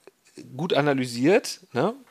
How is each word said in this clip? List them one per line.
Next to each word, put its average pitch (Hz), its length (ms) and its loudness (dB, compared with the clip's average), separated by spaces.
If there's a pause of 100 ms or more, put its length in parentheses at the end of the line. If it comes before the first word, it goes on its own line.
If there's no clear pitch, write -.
(560)
gut 143 180 -4
analysiert, 139 880 0 (120)
ne? 170 220 0 (160)